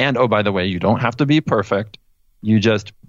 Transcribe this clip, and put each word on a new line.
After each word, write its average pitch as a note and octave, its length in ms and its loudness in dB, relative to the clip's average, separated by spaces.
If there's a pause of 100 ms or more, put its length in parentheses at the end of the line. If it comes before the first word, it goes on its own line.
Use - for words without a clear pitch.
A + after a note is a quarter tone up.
And, C3 180 0
oh, B2+ 80 2
by G#2+ 160 0
the G2+ 80 0
way, F#2+ 160 -2
you F2+ 140 -4
don't G#2 200 0
have A#2 180 -2
to D3+ 80 0
be D3+ 140 2
perfect. G#2+ 580 -4 (440)
You A2 160 2
just G#2+ 340 0 (160)